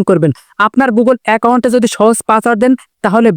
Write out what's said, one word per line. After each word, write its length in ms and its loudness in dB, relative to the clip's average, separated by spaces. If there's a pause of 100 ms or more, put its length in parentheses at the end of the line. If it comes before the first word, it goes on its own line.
করবেন। 220 2 (360)
আপনার 300 -2
Google 300 0
অ্যাকাউন্টে 480 0
যদি 120 0 (100)
সহজ 200 2 (120)
পাসওয়ার্ড 340 0
দেন, 100 2 (300)
তাহলে 340 2